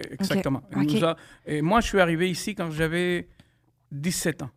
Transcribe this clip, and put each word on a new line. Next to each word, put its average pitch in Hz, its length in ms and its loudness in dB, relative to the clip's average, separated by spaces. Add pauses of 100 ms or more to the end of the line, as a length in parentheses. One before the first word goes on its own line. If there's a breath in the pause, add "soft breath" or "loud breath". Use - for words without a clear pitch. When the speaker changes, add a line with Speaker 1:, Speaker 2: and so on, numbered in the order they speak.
(120)
Speaker 1:
exactement. 147 500 -2 (140)
Speaker 2:
Ok, 139 60 2
Speaker 1:
Il 147 140 2
nous - 20 2
Speaker 2:
ok. 208 60 2
Speaker 1:
a, 165 120 2 (320 soft breath)
et 151 140 -2
moi, 185 200 4
je - 60 -2
suis 196 120 4
arrivé 170 300 4
ici 190 260 -4
quand 170 160 -4
j'avais 175 560 -2 (640)
dix-sept 156 500 -2
ans. 135 160 -8